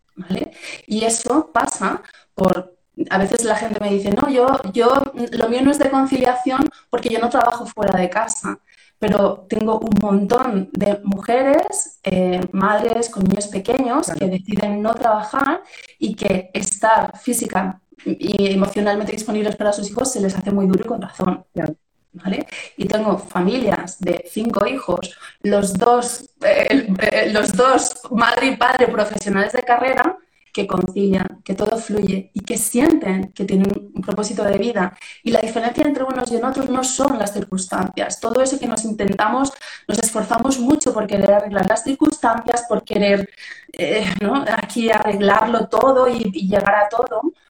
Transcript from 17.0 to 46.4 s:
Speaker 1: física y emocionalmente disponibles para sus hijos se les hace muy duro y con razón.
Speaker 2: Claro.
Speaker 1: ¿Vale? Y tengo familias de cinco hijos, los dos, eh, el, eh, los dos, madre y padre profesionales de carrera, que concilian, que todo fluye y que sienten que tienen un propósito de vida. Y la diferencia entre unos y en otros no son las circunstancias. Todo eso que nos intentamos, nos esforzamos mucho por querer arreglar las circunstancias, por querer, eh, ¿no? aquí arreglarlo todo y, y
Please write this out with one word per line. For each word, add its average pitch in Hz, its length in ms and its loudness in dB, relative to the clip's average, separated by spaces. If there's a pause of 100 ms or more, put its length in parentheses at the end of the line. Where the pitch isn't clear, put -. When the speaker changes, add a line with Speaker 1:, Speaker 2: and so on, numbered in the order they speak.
Speaker 1:
física 190 600 -4 (260)
y 202 500 0
emocionalmente 202 580 0
disponibles 214 420 -2
para 208 160 0
sus 202 180 -4
hijos 262 220 -2
se 208 80 -4
les 190 160 0
hace 196 160 -4
muy 196 160 2
duro 190 160 2
y 220 40 -8
con - 140 -6
razón. 185 520 -4
Speaker 2:
Claro. - 220 -4 (360)
Speaker 1:
¿Vale? 185 340 -6 (300)
Y - 120 -4
tengo 214 300 0
familias 185 840 -2
de 180 280 -4
cinco 214 380 -2
hijos, - 480 -6 (280)
los 202 320 0
dos, 240 560 2 (120)
eh, - 260 4
el, 196 300 2
eh, 214 320 0
los 208 240 2
dos, - 460 2 (100)
madre 240 360 2
y 262 100 -2
padre 254 300 4
profesionales 202 680 0
de 247 80 -2
carrera, 262 560 2 (340)
que 196 140 -4
concilian, 185 800 0
que 190 80 -6
todo 220 240 -2
fluye 196 560 -2
y 202 80 -8
que - 160 -6
sienten 208 760 0
que 196 120 -6
tienen 196 480 0
un 190 80 -6
propósito 208 420 -4
de 202 140 2
vida. 202 400 -2 (260)
Y 233 60 -4
la 226 100 6
diferencia 226 460 0
entre 269 180 0
unos 254 280 -4
y 233 60 2
en 233 80 -2
otros 262 260 -2
no 262 120 0
son 262 360 0
las 202 140 -2
circunstancias. 190 840 -4
Todo 233 220 2
eso 269 180 0
que 240 80 -6
nos 226 160 -4
intentamos, 214 680 0 (340)
nos 214 120 -2
esforzamos 233 600 0
mucho 262 320 2
por 214 140 -2
querer 196 260 2
arreglar 202 380 2
las 202 140 0
circunstancias, 240 840 0
por 202 160 -2
querer, 202 460 0 (420)
eh, 214 320 -2 (160)
¿no? 247 320 0
aquí 226 380 -2
arreglarlo 214 800 2
todo 254 420 4
y, 226 240 0
y 196 160 -2